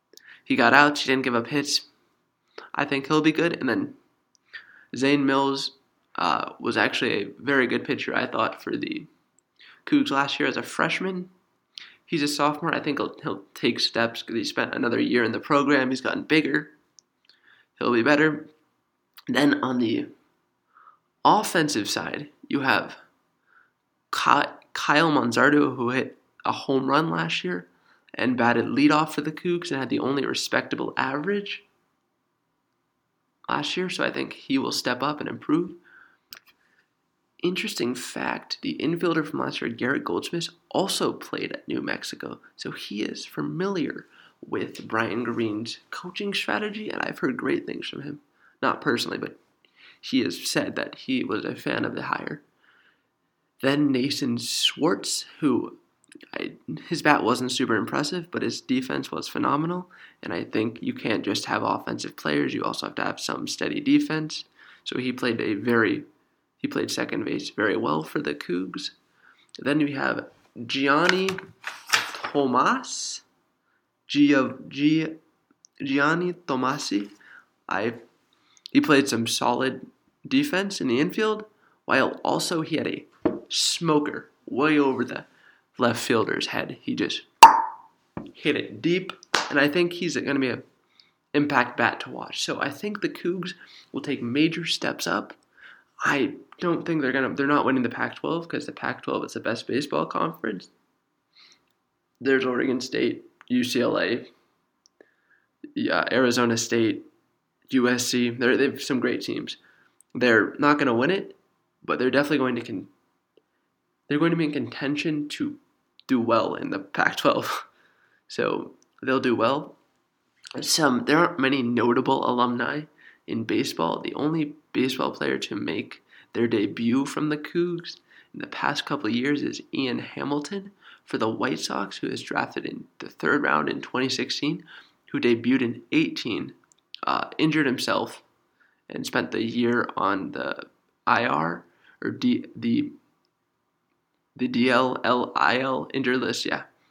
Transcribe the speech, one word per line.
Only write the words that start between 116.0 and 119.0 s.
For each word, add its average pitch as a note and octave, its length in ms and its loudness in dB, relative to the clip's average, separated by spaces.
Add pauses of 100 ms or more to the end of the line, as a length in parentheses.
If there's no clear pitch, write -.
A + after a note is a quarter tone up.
do B2+ 120 4
well A2+ 360 2
in E2 160 -6
the - 80 -2
Pac-twelve. - 920 0
<laughs> - 40 -20 (560)
So - 420 -2 (300)